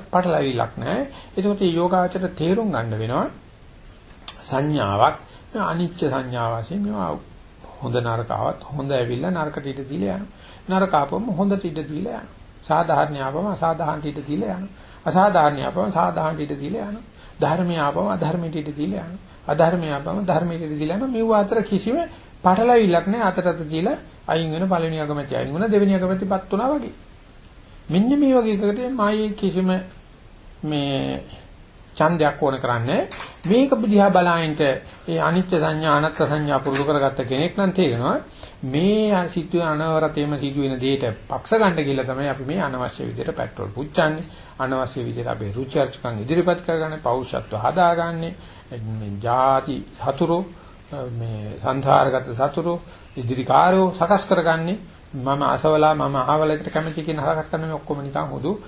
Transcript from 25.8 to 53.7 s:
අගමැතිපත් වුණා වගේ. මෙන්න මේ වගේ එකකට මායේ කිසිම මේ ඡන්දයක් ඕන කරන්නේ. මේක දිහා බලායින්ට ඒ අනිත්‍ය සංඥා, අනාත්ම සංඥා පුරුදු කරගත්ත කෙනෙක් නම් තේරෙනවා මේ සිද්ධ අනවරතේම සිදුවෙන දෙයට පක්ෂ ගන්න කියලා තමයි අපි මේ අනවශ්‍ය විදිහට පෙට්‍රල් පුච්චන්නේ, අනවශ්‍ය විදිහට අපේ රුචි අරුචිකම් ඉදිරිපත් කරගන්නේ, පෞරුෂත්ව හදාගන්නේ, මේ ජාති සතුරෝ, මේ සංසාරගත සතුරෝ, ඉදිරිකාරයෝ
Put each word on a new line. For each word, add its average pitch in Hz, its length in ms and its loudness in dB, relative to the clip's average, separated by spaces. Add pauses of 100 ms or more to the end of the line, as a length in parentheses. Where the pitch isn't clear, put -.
අගමැතිපත් 190 580 0
වුණා 226 180 0
වගේ. 262 240 -2 (920)
මෙන්න 196 280 2
මේ 277 200 6
වගේ 220 200 4
එකකට 208 380 0
මායේ 214 380 2
කිසිම 185 380 0 (920)
මේ 135 600 -2 (680)
ඡන්දයක් 151 500 2
ඕන 135 160 2
කරන්නේ. 123 500 0 (340)
මේක 247 280 4 (120)
දිහා 202 280 6
බලායින්ට 165 500 4 (440)
ඒ 165 160 -2
අනිත්‍ය 180 360 2
සංඥා, 156 400 2
අනාත්ම 151 300 2
සංඥා 147 340 2
පුරුදු 139 240 0
කරගත්ත 139 400 2
කෙනෙක් 139 320 0
නම් 190 160 2
තේරෙනවා 147 440 2 (440)
මේ 185 680 2
සිද්ධ 170 300 -4
අනවරතේම 156 760 0
සිදුවෙන 135 460 -2
දෙයට 135 240 0 (180)
පක්ෂ - 300 -4
ගන්න 208 240 4
කියලා 139 280 0
තමයි 135 240 -4
අපි 135 160 -4
මේ 165 160 -4
අනවශ්‍ය 127 460 -4
විදිහට 120 300 -6
පෙට්‍රල් 107 320 -6
පුච්චන්නේ, 156 560 -2 (300)
අනවශ්‍ය 131 500 -4
විදිහට 117 240 -6
අපේ 110 240 -4
රුචි 131 260 -4
අරුචිකම් 127 420 -4
ඉදිරිපත් 170 420 2
කරගන්නේ, 156 360 -4
පෞරුෂත්ව 123 560 -4
හදාගන්නේ, 165 800 0 (560)
මේ 107 280 -6
ජාති 131 580 2 (160)
සතුරෝ, 165 520 0 (680)
මේ 110 460 -6
සංසාරගත 135 760 2
සතුරෝ, 160 480 -2 (320)
ඉදිරිකාරයෝ 147 840 4